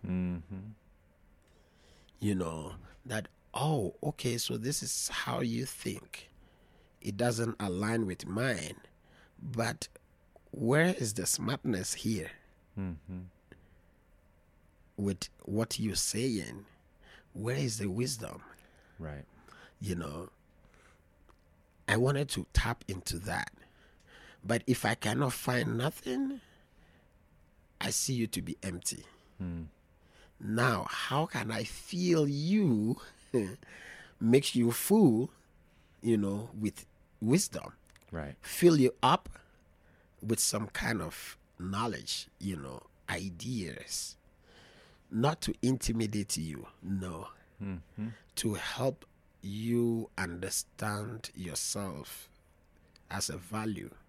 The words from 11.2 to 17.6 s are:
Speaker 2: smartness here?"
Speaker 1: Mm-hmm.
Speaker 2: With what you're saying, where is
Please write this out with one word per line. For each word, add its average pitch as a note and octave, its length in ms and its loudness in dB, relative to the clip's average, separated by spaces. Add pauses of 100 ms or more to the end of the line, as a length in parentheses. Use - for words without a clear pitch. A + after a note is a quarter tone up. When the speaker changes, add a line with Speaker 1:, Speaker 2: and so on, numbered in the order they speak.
Speaker 2:
smartness - 720 0
here?" G#2 340 -2 (500)
Speaker 1:
Mm-hmm. F#2 420 -6 (1800)
Speaker 2:
With G2 320 -2 (140)
what A2 360 0
you're G#2 160 0
saying, G2+ 680 0 (680)
where A2+ 240 -4
is B2 220 0